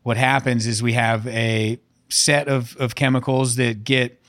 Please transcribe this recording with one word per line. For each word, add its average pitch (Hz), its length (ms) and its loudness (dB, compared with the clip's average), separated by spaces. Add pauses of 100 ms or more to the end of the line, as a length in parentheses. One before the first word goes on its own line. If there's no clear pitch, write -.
what 117 140 -2
happens 127 500 2
is 113 160 -2
we 120 100 0
have 113 340 0
a 113 540 -2 (300)
set 147 380 0
of, 127 280 -2
of 123 180 -4
chemicals 131 640 0
that 117 260 -2
get 123 460 0